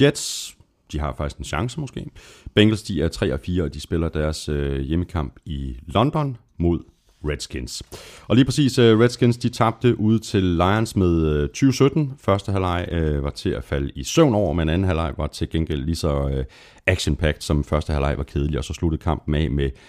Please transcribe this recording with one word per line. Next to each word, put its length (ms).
Jets. 540
De 80
har 180
faktisk 200
en 60
chance 360
måske. 240
Bengals, 280
de 200
er 60
tre 260
og 60
fire, 240
og 100
de 60
spiller 280
deres, 400
øh, 320
hjemmekamp 520
i 280
London 500
mod 200
Redskins. 540
Og 80
lige 80
præcis, 340
øh, 220
Redskins, 360
de 120
tabte 520
ude 180
til 240
Lions 540
med, 300
øh, 220
tyve 240
sytten. 480
Første 320
halvleg, 400
øh, 320
var 60
til 200
at 140
falde 300
i 100
søvn 300
over, 180
men 160
anden 180
halvleg 320
var 80
til 240
gengæld 340
lige 120
så, 320
øh, 160
action-packed, 540
som 240
første 280
halvleg 240
var 80
kedelig, 340
og 60
så 80
sluttede 300
kampen 320
af 160
med 200